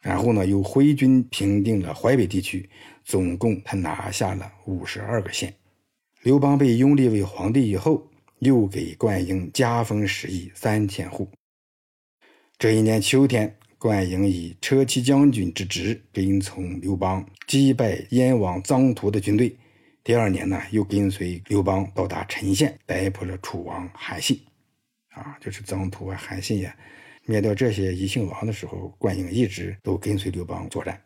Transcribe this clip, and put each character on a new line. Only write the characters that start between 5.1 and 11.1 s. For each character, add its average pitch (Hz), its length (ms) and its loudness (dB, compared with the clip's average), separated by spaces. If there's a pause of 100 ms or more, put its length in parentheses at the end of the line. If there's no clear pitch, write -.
个 92 100 -8
县。 - 220 -8 (720)
刘 131 160 6
邦 143 180 4
被 131 200 4
拥 139 200 6
立 127 120 6
为 104 120 2
皇 95 320 -2
帝 131 160 4
以 98 60 0
后， 143 340 0 (300)
又 123 260 4
给 80 300 -6
灌 98 280 0
婴 90 300 -4
加 120 300 2
封 104 240 -2
食 - 220 -6
邑 92 260 -8
三 107 320 0
千 95 240 -8